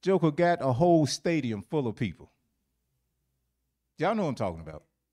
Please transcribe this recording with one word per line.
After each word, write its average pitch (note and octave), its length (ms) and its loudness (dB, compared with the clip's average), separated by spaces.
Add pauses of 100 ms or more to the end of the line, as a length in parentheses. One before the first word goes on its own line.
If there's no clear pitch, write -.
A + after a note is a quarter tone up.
Joker F3 300 2
got E3+ 320 2
a C3+ 100 2
whole E3 320 4
stadium B2+ 560 -2
full C#3+ 260 -4
of G#2+ 80 -4
people. F2 360 -6 (1700)
Y'all F#3+ 160 0
know G#3+ 80 -2
what D#3 60 -2
I'm A#2+ 60 -4
talking F2+ 260 -4
about. D#2 220 -16 (300)